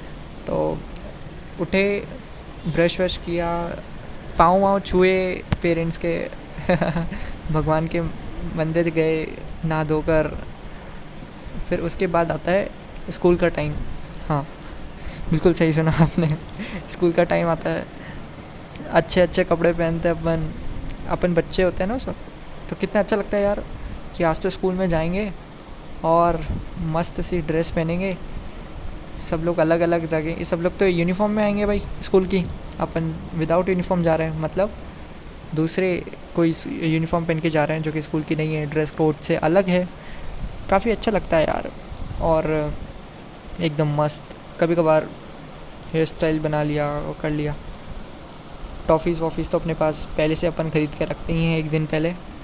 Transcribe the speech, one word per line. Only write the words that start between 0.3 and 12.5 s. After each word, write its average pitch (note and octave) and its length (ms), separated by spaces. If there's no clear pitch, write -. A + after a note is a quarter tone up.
तो D#2 320
उठे, G3 440
ब्रश E3+ 320
व्रश F3+ 160
किया, E3+ 600
पाँव F3 220
वाँव G3 200
छुए F#3 600
पेरेंट्स E3 360
के, E3+ 300
<laughs> - 840
भगवान D#3 360
के E3+ 120
मंदिर E3 340
गए D#3+ 460
नहा D#3 200
धोकर। D#3 600
फिर F3+ 120
उसके E3+ 260
बाद E3+ 240
आता D#3 220